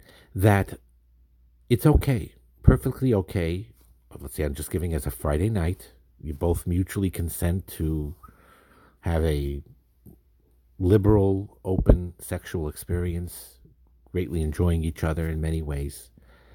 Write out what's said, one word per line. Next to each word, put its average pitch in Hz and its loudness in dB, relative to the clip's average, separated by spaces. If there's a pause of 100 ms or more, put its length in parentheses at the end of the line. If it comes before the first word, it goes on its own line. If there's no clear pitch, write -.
(360)
that 98 4 (920)
it's 123 2
okay, 135 2 (280)
perfectly 131 4
okay. 92 -2 (480)
Let's - -14
say 80 -2
I'm 71 -2
just 73 -10
giving 85 -2
as 78 -2
a 71 -4
Friday 76 0
night. 92 -4 (300)
You 76 -8
both 85 -2
mutually 92 -2
consent 87 -4 (120)
to 78 -4 (840)
have 82 0
a 71 -4 (1160)
liberal, 98 4
open 90 4
sexual 87 -6
experience, 87 -6 (520)
greatly 87 -4
enjoying 82 0
each 82 -6
other 80 -2
in 78 -4
many 80 -2
ways. 71 -8 (440)